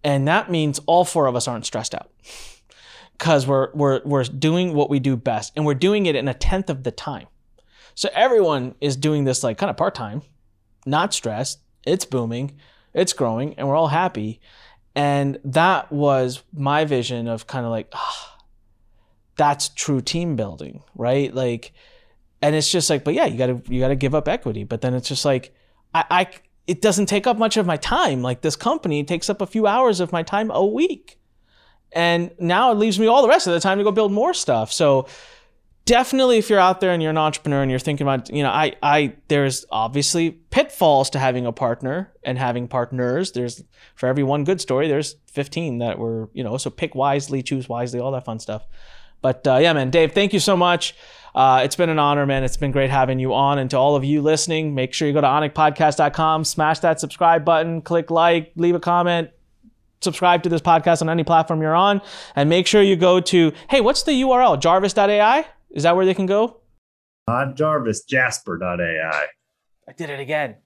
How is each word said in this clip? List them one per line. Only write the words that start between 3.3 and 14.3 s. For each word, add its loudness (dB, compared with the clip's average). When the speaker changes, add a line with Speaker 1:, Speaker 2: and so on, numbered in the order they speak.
Speaker 1:
we're, 0
we're, 0
we're 0
doing -2
what 0
we 0
do 0
best, -6
and -2
we're 0
doing 0
it 0
in -2
a -4
tenth -2
of -6
the -6
time. -12
So -4
everyone 2
is -2
doing 0
this, -2
like, -2
kinda -4
part-time, -6
not -2
stressed. -8
It's -2
booming, -6
it's -2
growing, -4
and -4
we're 0
all 2
happy. -4